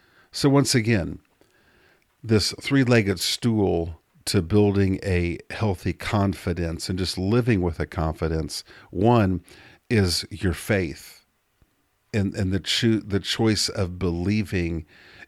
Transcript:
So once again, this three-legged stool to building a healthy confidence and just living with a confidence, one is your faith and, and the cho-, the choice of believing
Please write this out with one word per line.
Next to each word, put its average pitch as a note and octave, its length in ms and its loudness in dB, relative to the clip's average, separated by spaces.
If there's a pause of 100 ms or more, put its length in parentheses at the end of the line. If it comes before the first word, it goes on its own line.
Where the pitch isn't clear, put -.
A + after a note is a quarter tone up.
(320)
So - 160 0
once C#3 260 4
again, G#2+ 460 0 (1000)
this A2 380 2
three-legged A#2 600 2
stool F2+ 800 0 (240)
to G2 180 0
building G2 600 4
a F2 360 0 (120)
healthy G2 420 -4
confidence F2 960 -2
and F#2 100 -4
just F2+ 200 -4
living A2 440 2
with F2 160 -2
a D#2 80 -4
confidence, D#2+ 800 -4 (260)
one F#2+ 520 2 (460)
is F#2+ 420 0
your F2+ 240 -2
faith - 720 -4 (840)
and, G2+ 220 0
and F#2+ 180 -2
the F#2+ 80 -2
cho-, A2 400 0
the G2+ 200 -2
choice A2 480 0
of F2+ 300 -4
believing F2 880 -2 (420)